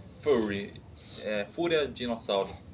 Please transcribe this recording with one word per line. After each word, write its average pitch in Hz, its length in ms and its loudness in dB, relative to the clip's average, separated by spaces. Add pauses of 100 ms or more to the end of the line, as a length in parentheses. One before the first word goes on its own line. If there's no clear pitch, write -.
(220)
Fury. 104 520 2 (480)
É, 104 280 -2
Fúria 165 380 2
Dinossauro. 113 600 0 (240)